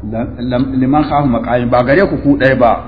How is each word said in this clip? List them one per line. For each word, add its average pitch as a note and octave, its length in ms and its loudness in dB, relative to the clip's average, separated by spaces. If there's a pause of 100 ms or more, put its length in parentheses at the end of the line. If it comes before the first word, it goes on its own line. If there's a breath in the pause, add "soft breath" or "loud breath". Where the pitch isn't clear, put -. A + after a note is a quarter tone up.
(100)
lam-, A2+ 320 -6
lam-, B2+ 320 -2
liman C3 320 2
khafa D3 200 0
maqami, A#2+ 440 -2
ba B2 160 2
gare D3+ 220 2
ku, D#3 100 -4
ku C#3+ 180 2
ɗaya C3 220 2
ba. A#2 140 4 (160)